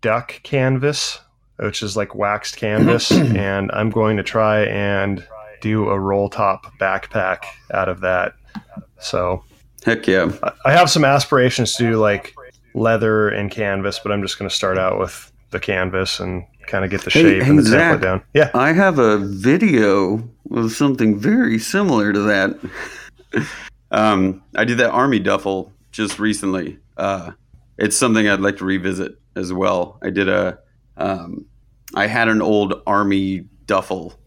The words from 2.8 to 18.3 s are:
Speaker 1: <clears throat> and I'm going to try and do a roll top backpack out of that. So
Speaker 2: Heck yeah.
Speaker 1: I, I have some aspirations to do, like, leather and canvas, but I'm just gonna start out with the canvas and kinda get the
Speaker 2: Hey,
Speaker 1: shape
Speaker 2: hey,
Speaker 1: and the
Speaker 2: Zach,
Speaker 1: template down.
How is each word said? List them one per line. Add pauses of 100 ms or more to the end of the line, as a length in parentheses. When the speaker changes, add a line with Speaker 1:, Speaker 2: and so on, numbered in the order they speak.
Speaker 1:
<clears throat>
and
I'm
going
to
try
and (340)
do
a
roll
top (120)
backpack (280)
out
of
that. (680)
So (420)
Speaker 2:
Heck
yeah. (120)
Speaker 1:
I, (140)
I
have
some
aspirations
to
do,
like, (380)
leather
and
canvas,
but
I'm
just
gonna
start
out
with (180)
the
canvas
and (220)
kinda
get
the
Speaker 2:
Hey,
Speaker 1:
shape
Speaker 2:
hey,
Speaker 1:
and
the
Speaker 2:
Zach,
Speaker 1:
template
down. (120)